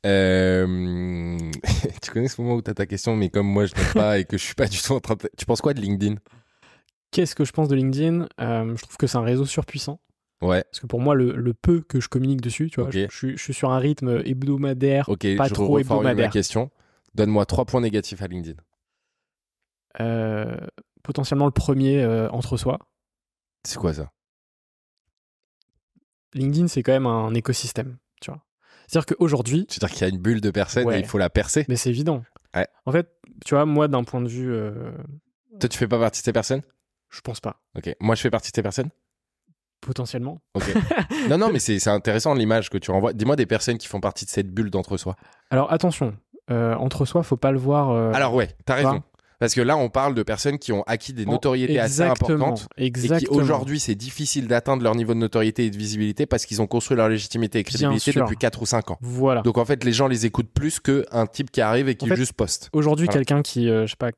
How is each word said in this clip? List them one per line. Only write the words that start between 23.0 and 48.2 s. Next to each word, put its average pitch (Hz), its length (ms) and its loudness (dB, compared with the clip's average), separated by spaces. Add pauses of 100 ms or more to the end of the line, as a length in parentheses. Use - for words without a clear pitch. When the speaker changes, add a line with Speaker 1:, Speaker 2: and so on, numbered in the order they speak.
Speaker 1:
C'est - 140 -10
quoi 85 140 0
ça ? 73 180 -8 (2250)
Speaker 2:
LinkedIn, 143 340 2
c'est 135 160 -2
quand 131 80 2
même 135 140 4
un 113 280 0
écosystème, 123 640 -4 (240)
tu - 80 -14
vois. 151 120 -16 (460)
C'est-à-dire 160 280 0
qu'aujourd'hui 147 520 2
Speaker 1:
Tu - 120 -10
veux 101 80 0
dire - 80 -2
qu'il - 120 -4
y - 20 2
a 98 40 -2
une 92 80 -4
bulle 110 200 2
de 104 100 0
personnes 104 340 0
Speaker 2:
Ouais. 113 120 0
Speaker 1:
et - 20 0
il 95 60 -4
faut - 120 -4
la 101 120 2
percer ? - 400 0
Speaker 2:
Mais 123 60 2
c'est 127 140 -2
évident. 131 340 -2 (300)
Speaker 1:
Ouais. 92 140 -2 (180)
Speaker 2:
En 131 60 -4
fait, 170 180 0 (360)
tu 147 100 0
vois, 147 100 4
moi, 151 220 2
d'un 131 160 0
point 123 180 -6
de 123 60 -4
vue... 123 260 -6
Euh, 113 380 -6 (680)
Speaker 1:
Toi, 131 100 0
tu - 80 -8
fais 120 100 0
pas 117 120 2
partie 113 220 0
de - 40 -8
ces 117 80 0
personnes ? 131 280 -2 (480)
Speaker 2:
Je - 120 -20
pense 113 180 -10
pas. - 220 -10 (160)
Speaker 1:
Ok. - 220 -8
Moi, 110 160 2
je - 60 -6
fais 127 80 2
partie 110 220 -4
de - 40 -8
ces 117 80 0
personnes ? 131 260 -4 (920)
Speaker 2:
Potentiellement. 127 600 -8 (120)
Speaker 1:
Ok. 190 200 -2 (260)
Speaker 2:
<laughs> 254 300 -2
Speaker 1:
Non, 165 100 4
non, 220 120 2
mais 160 80 0
c'est, 104 200 0
c'est 107 100 0
intéressant 110 460 2
l'image 110 340 2
que 101 80 -4
tu 95 140 -4
renvoies. 98 220 2
Dis-moi 113 220 2
des 123 120 2
personnes 113 320 0
qui - 80 -14
font 101 120 -6
partie 98 260 -4
de - 40 -12
cette 98 240 -2
bulle 104 160 -2
d'entre-soi. 92 460 -2 (340)
Speaker 2:
Alors, 135 240 2
attention, 156 420 0 (360)
euh, 117 240 2
entre-soi, 135 480 0
faut 131 140 0
pas 135 140 2
le 135 60 2
voir... 139 320 2
Euh, 113 240 2
Speaker 1:
Alors 127 220 2